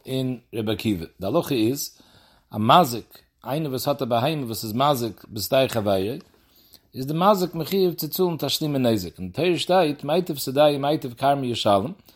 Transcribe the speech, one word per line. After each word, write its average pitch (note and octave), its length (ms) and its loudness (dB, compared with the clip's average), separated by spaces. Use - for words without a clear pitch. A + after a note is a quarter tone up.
in C3 400 -4
Rebbe G#2+ 200 -2
Akiva. G2 340 -2
Der G2 140 -6
Loche D3+ 240 -2
ist, A#2 440 -2
am A2 120 -4
Mazik, B2+ 600 2
eine, C#3+ 300 -4
was B2+ 160 -6
hat C#3+ 140 -2
er B2+ 60 -4
bei A#2 140 2
Heim, D3 260 -2
was A2+ 160 -6
ist G#2+ 120 -6
Mazik, B2 400 0
bis G#2 220 -8
dahin C3+ 200 4
Chawaiye, G#2 500 0
ist C3 160 -8
der D#3 60 -4
Mazik F3+ 400 2
Mechiv F3 420 0
zu D#3 100 -6
zu F#3 200 0
und E3 120 -4
Tashlim D3 360 -2
und C3 80 2
Nezik. G2+ 340 0
Und F2+ 180 -10
Teir E3+ 220 2
steht, E3 460 2
Meitev D#3+ 360 -2
Sedai, C#3+ 380 4
Meitev C#3 380 -2
Karmi C#3 320 0
Yishalem, A2 480 2